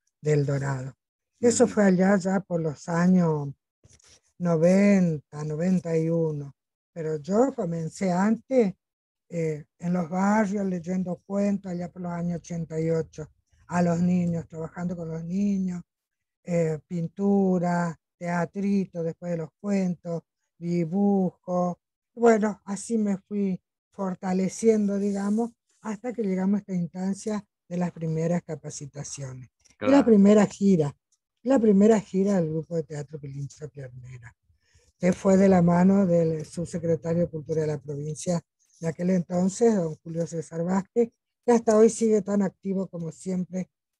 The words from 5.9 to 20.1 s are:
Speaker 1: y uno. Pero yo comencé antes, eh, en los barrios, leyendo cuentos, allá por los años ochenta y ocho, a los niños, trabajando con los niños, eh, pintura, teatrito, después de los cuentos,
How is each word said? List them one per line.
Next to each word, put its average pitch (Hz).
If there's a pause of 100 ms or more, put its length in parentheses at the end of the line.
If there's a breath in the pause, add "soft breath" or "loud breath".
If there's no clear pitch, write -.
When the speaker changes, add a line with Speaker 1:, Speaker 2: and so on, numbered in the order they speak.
Speaker 1:
y 160
uno. 156 (360)
Pero 156
yo 208
comencé 170
antes, 220 (540)
eh, 160 (140)
en 175
los 180
barrios, 196
leyendo 180
cuentos, 202
allá 175
por 185
los 175
años 175
ochenta 160
y 160
ocho, 160 (380)
a 175
los 170
niños, 175
trabajando 175
con 170
los 165
niños, 185 (600)
eh, 160
pintura, 175 (200)
teatrito, 175
después 165
de 170
los 156 (100)
cuentos, 180 (360)